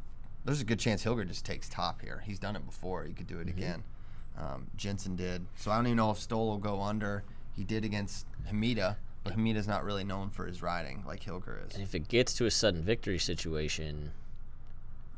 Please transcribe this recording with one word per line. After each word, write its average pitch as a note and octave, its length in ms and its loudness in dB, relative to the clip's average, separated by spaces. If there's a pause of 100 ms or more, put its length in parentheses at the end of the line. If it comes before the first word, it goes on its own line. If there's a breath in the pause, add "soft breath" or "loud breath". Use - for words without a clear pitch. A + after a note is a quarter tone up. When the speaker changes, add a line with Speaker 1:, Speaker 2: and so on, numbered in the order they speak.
(460)
Speaker 1:
there's C#3+ 160 2
a - 20 2
good A2 160 4
chance G#2+ 240 4
Hilger A2 240 2
just - 160 -2
takes - 240 -2
top - 340 -2
here. - 240 -4
He's G2+ 140 -4
done G2+ 160 -2
it C#2 100 -4
before. E2+ 380 -2
He D#2 80 -4
could F2 160 -6
do F2 120 -4
it E2+ 80 -2
Speaker 2:
Mm-hmm. F2+ 100 -2
Speaker 1:
again. F2 260 -2 (540 soft breath)
Um, C2+ 300 -4 (100)
Jensen G2 400 -2
did. F2+ 280 -2 (120)
So - 120 -2
I G#2 60 6
don't A#2+ 120 6
even A#2+ 100 4
know A2 140 6
if G#2 60 0
Stoll A2+ 300 2
will G#2 120 0
go G2+ 220 0
under. G#2 440 0 (320 soft breath)
He G2+ 80 0
did G#2+ 180 2
against G2+ 420 0 (240)
Hamida, G#2 460 4 (300)
but G2+ 100 -2
Hamida's A2 320 4
not G2+ 160 2
really G2 220 0
known G2 240 0
for F2+ 160 -2
his F2+ 160 -4
riding E2+ 440 -2
like D#2 160 -4
Hilger F#2 460 -4
is. - 60 -4
Speaker 2:
And G2 100 -2
if F#2+ 100 -4
it D#2+ 140 0
gets A#2+ 280 6
to A#2+ 100 4
a G#2 60 4
sudden F2+ 300 4
victory F#2+ 380 2
situation, D2+ 920 0 (1080)